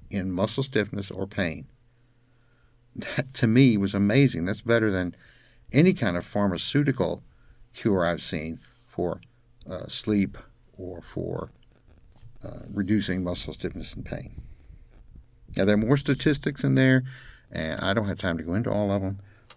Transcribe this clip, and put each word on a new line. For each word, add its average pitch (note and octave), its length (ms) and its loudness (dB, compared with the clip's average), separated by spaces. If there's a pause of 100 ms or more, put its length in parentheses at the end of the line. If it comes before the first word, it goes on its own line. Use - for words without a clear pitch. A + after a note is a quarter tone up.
(100)
in F#2+ 220 -2
muscle G#2 300 0
stiffness G#2 480 -2
or G2 160 -6
pain. E2 420 -4 (1300)
That, - 380 -6
to - 120 2
me, A#2+ 300 6
was G2 180 0
amazing. G2+ 520 2
That's - 160 -4
better A2 280 2
than F2+ 240 -2 (580)
any F3 200 6
kind F2+ 240 0
of F2 100 -6
pharmaceutical G2+ 960 0 (500)
cure F#2+ 320 2
I've E2+ 180 0
seen D#2+ 340 -6
for, - 640 -8 (500)
uh, - 160 -10
sleep G2+ 500 -2 (400)
or F2+ 240 -12
for, F2 520 -8 (880)
uh, - 200 -14 (100)
reducing G2 500 0
muscle F2+ 320 -6
stiffness - 380 -8
and C2+ 120 -10
pain. - 380 -10 (1120)
Now, F#2+ 80 2
there G#2 100 6
are G#2 40 4
more A#2 180 4
statistics C#3+ 680 0
in C3+ 100 4
there, C3 300 6 (480)
and D#2+ 280 -4
I G2 140 2
don't G#2+ 140 0
have E2+ 100 -4
time E2+ 200 -2
to D#2 40 -6
go E2+ 120 -4
into A2 160 0
all G#2 200 2
of G2 120 0
them, G2 180 -4 (360)